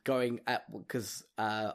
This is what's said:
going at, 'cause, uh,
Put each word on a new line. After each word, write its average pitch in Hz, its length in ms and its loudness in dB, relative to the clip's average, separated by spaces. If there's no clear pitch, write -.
going 123 420 2
at, 123 180 0
'cause, - 360 -4
uh, 107 360 2